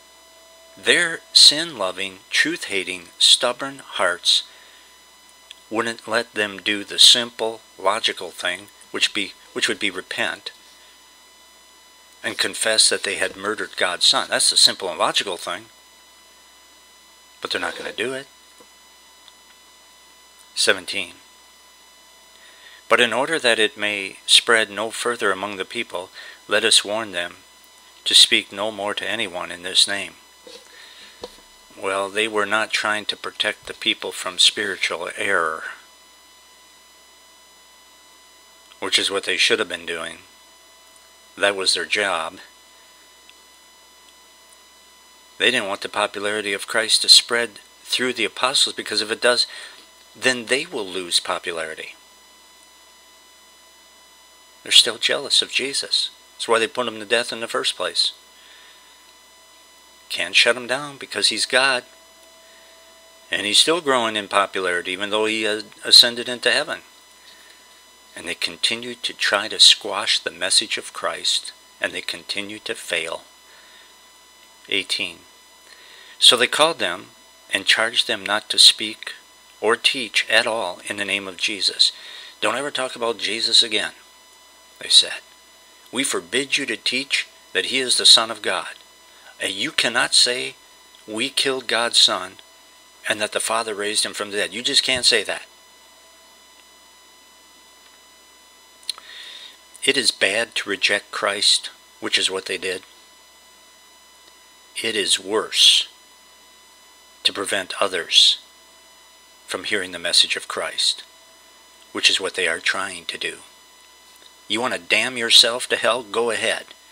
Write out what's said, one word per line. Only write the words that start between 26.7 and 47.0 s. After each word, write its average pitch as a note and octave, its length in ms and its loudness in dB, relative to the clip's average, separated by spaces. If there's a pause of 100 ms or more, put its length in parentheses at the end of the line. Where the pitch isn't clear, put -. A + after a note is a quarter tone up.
warn G#2 280 -4
them F2 260 -6 (680)
to G#2+ 100 2
speak G#2+ 360 4
no G#2 200 -4
more G2+ 220 -4
to F#2+ 160 -6
anyone F2+ 420 -4
in F2 120 -12
this F2+ 240 2
name. G2 280 -6 (1600)
Well, G2 340 -2
they G#2+ 180 0
were G#2 200 0
not G#2+ 240 0
trying G#2+ 340 -2
to - 100 -6
protect - 520 -6
the - 60 -10
people G2+ 380 -2
from F2+ 280 -8
spiritual F#2 760 0
error, E2+ 580 0 (3000)
which F#2+ 180 0
is F#2+ 140 2
what G2 140 -2
they F#2 120 0
should A2 220 4
have F#2+ 100 -2
been E2+ 160 -8
doing. E2 380 -8 (1120)
That G2+ 200 2
was F#2+ 200 0
their F2 100 -2
job. F#2 540 -2 (3000)
They G#2 140 4
didn't A#2+ 160 2
want G2 140 -4
the - 80 -8
popularity G#2 640 -2
of G2 120 -6
Christ A2+ 380 2